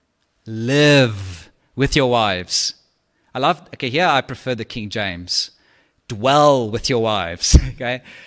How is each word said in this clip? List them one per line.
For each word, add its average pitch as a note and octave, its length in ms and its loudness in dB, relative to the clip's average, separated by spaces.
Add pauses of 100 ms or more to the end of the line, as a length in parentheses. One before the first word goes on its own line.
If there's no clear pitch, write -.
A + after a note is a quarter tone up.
(460)
live A2+ 1040 2 (260)
with C#3 220 2
your C3 120 4
wives." G2+ 680 -2 (600)
I B2 40 -8
love, D#3+ 220 0 (120)
okay, C3 160 -6
here D#3+ 180 0
I C#3+ 140 2
prefer B2+ 340 -6
the A2 80 -8
King G#2 260 -10
James. F2+ 600 -6 (560)
"Dwell C3 600 2
with A2 200 -4
your A#2+ 120 0
wives," F#2+ 640 2
<laughs> B2+ 80 -8
okay? B2+ 280 -8 (260)